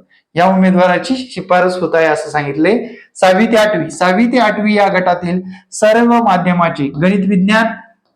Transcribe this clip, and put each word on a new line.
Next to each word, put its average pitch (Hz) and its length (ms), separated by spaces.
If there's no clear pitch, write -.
या 170 120
उमेदवाराची 185 680
शिफारस 180 600
होत 165 180
आहे 165 120
असं 156 240
सांगितले. 151 680
सहावी 190 320
ते 226 100
आठवी, 180 340
सहावी 185 360
ते 240 120
आठवी 208 360
या 202 140
गटातील 180 540
सर्व 220 320
माध्यमाचे 180 880
गणित 190 260
विज्ञान, 202 360